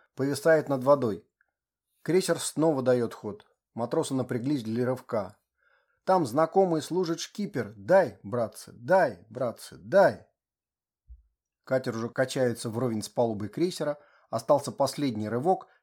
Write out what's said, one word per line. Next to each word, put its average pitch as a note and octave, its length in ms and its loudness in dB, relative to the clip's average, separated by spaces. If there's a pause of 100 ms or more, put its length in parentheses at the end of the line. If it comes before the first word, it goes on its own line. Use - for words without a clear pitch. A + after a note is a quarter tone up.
(160)
повисает C#3+ 520 2
над C3+ 140 -2
водой. B2+ 420 2 (760)
Крейсер E3+ 380 0
снова C#3+ 420 0
дает B2 320 2
ход. - 320 -12 (280)
Матросы C#3 400 -2
напряглись B2+ 500 -2
для A2+ 200 -2
рывка. A#2 540 -4 (640)
Там F#3 240 2
знакомый D#3+ 560 2
служит E3 380 -4
шкипер: B2+ 560 -8
«Дай, C3 480 4
братцы, A2 480 -6
дай, A#2+ 560 0
братцы, - 480 -8
дай». B2 500 4 (1400)
Катер B2+ 340 -2
уже A2+ 120 -6
качается B2+ 640 -2
вровень A2+ 320 -2
с - 60 -10
палубой A2 400 -2
крейсера, D3+ 520 -4 (320)
остался B2+ 400 2
последний B2+ 560 -2
рывок, D3+ 400 -2 (140)